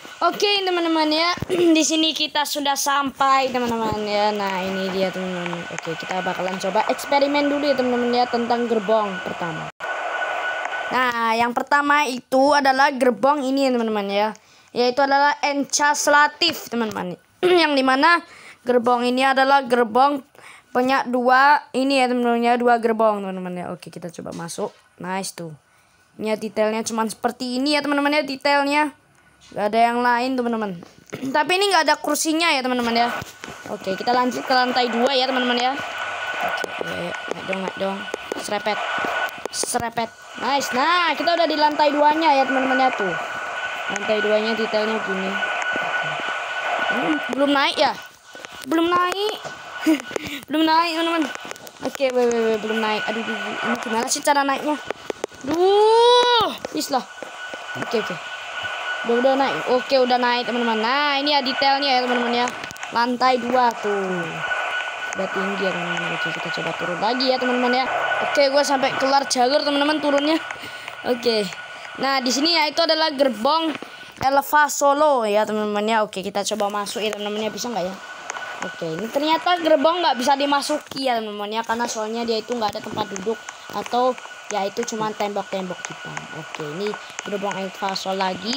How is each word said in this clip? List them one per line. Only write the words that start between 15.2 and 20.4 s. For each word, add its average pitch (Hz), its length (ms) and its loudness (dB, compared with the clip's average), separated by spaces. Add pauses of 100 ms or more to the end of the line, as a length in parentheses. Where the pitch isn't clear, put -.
Encha 285 560 0
Selatif, 294 720 2
teman-teman. 202 480 -4 (160)
<clears throat> - 80 -6
Yang 339 320 4
dimana 269 480 4 (400)
gerbong 247 400 2
ini 254 240 2
adalah 269 400 4
gerbong 247 560 2 (460)